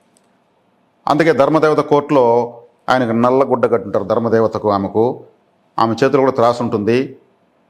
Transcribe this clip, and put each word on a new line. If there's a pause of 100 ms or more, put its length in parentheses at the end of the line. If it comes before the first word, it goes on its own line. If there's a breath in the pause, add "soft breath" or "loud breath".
(1080)
అందుకే
ధర్మదేవత
కోర్టులో (360)
ఆయనకు
నల్ల
గుడ్డ
కట్టుంటారు,
ధర్మదేవతకు,
ఆమెకు. (560)
ఆమె
చేతిలో
కూడా
త్రాసు
ఉంటుంది. (520)